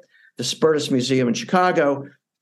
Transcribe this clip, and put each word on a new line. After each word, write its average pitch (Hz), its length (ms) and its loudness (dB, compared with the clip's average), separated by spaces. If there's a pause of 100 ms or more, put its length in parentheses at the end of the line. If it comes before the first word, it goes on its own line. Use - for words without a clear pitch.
(380)
the 127 60 -10
Spertus 151 460 0
Museum 131 380 0
in 117 80 0
Chicago, 165 760 0 (320)